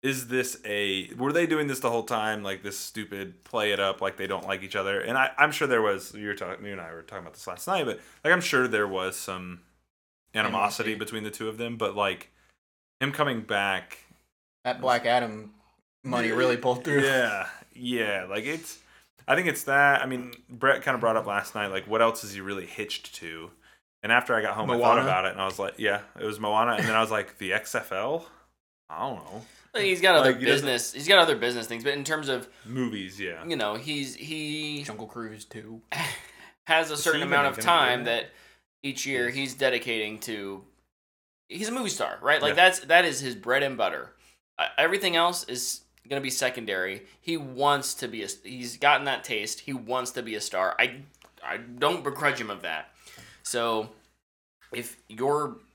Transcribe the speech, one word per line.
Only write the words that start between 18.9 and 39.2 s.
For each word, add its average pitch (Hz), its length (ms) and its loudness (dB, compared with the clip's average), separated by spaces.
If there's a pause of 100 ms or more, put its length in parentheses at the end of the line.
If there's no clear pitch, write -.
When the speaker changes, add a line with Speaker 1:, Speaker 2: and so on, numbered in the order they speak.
Speaker 1:
I 139 80 6
think 180 120 2
it's - 160 -4
that, 139 380 6
I 135 40 -2
mean, 123 260 -6 (160)
Brett 131 340 2
kinda 131 160 0
brought 113 180 2
up 101 100 0
last 101 280 -2
night, 104 120 -2
like, 95 200 -4
what 110 140 2
else 113 240 4
is 101 80 -12
he 98 80 -10
really 95 240 -6
hitched - 520 -10
to? 82 340 -12 (520)
And 107 80 -2
after 123 240 6
I 110 60 4
got 101 140 -2
home, 110 160 -2
I 120 80 2
thought 117 180 6
Speaker 2:
Moana? - 60 4
Speaker 1:
about 92 240 2
it, 92 60 -2
and 98 100 -4
I - 20 0
was 95 140 -4
like, 98 180 -6
yeah, 101 240 0 (180)
it - 60 -8
was 104 160 -6
Moana, 110 320 4
and 117 160 0
then 110 80 2
I 113 60 6
was 110 80 0
like, 104 260 -4
"The 92 160 -4
X - 220 -2
F - 180 -4
L? 131 320 -4 (640)
I 78 120 -10 (100)
don't 110 60 -8
know." 90 260 -14 (320)
Speaker 3:
Like, 208 100 0
he's 185 160 2
got 180 160 8
other 131 160 10
Speaker 1:
Like, 120 80 0
he 127 60 2
doesn't 139 200 6
Speaker 3:
business, 123 280 0
he's 143 120 -8
got 190 120 10
other 160 180 8
business 117 300 0
things, 117 180 -6
but 139 80 2
in 143 100 -2
terms 151 280 -2
of, 123 180 -2 (160)
Speaker 1:
Movies, 104 560 -4
yeah. 85 260 -6
Speaker 3:
you 165 100 -4
know, 104 180 0
he's, 139 400 -6
he 151 720 -8
Speaker 2:
Jungle 110 220 -10
Cruise 110 380 -12
two. 110 380 -16 (420)
Speaker 3:
<laughs> - 420 -20
has 160 240 4
a 151 40 -4
Speaker 1:
Is 147 60 -4
he - 40 -6
Speaker 3:
certain 156 160 2
Speaker 1:
even 139 120 -2
Speaker 3:
amount 143 160 6
of 131 80 0
Speaker 1:
gonna 117 60 -6
do - 40 2
Speaker 3:
time 127 380 4
Speaker 1:
that? 117 180 0
Speaker 3:
that - 80 -12 (520)
each 135 220 -6
year 127 220 0